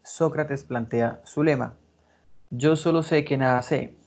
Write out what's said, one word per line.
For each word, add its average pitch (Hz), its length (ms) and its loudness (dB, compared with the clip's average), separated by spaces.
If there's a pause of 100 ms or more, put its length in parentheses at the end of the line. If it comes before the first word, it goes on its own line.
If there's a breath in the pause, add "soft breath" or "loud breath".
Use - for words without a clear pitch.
Sócrates 147 580 -4
plantea 117 640 -2
su - 180 -4
lema, 131 320 0 (760)
'Yo 147 260 2
solo 160 260 0
sé 156 220 0
que 147 120 -2
nada 127 260 2
sé', - 340 -4 (100)